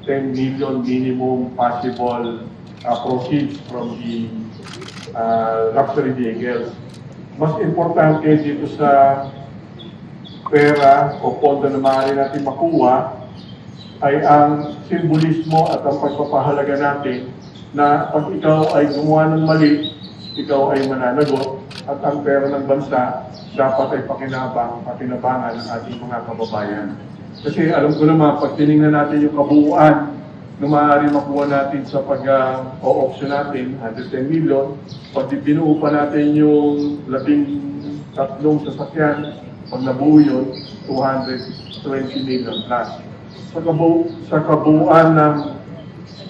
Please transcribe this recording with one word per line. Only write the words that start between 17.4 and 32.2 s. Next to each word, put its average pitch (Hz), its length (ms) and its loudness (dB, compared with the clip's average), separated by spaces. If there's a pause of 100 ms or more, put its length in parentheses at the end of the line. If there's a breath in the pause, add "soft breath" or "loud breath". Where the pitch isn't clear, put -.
na 143 320 4
pag 151 240 -2
ikaw 156 460 2
ay 147 160 4
gumawa 156 420 2
ng 160 80 2
mali, 151 460 4 (480)
ikaw 139 340 0
ay 135 160 0
mananagot 131 720 0 (300)
at 143 100 -4
ang 147 240 -2
pera 139 220 2
ng 139 180 -2
bansa 131 600 0 (300)
dapat 135 440 0
ay - 40 -6
pakinabang, 127 800 -6
pakinabangan 123 720 -4
ng 113 120 -10 (120)
ating 120 180 -10
mga 117 200 -8 (100)
kababayan. 104 600 -6 (520)
Kasi 156 320 0
alam 143 240 2
ko 151 80 2
naman, 156 320 6
pag 143 200 -2
tinignan 151 400 4
natin 147 320 2
yung 143 80 -2
kabuuan 147 760 6 (480)
na 143 80 -2
maaari 147 440 4
makuha 143 360 0
natin 139 360 0
sa 143 200 -4
pag, 131 200 -2